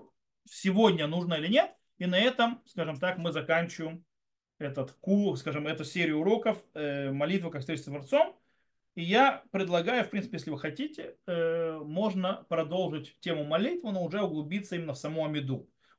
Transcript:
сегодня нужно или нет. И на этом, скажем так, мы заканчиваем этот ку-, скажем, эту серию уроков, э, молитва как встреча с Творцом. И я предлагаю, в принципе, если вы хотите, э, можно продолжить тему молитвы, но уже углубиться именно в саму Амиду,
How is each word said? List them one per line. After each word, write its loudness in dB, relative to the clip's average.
сегодня 4
нужно 0
или -2
нет. 4
И -4
на 2
этом, 2
скажем -6
так, -2
мы -2
заканчиваем -2
этот -6
ку-, 2
скажем, -4
эту -4
серию 0
уроков, 2
э, -2
молитва 0
как -6
встреча -6
с -12
Творцом. 2
И -6
я 4
предлагаю, 2
в -4
принципе, -4
если -6
вы -6
хотите, -8
э, 0
можно -2
продолжить -2
тему -2
молитвы, 0
но -2
уже -2
углубиться -2
именно -4
в -8
саму -4
Амиду, -4